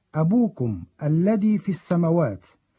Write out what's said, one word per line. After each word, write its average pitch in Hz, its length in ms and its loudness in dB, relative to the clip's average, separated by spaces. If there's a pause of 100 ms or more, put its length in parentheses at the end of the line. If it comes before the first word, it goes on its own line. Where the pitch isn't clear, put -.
(160)
أبوكم 156 680 0 (200)
الذي 196 540 2
في 165 120 -6
السماوات 165 800 -2 (320)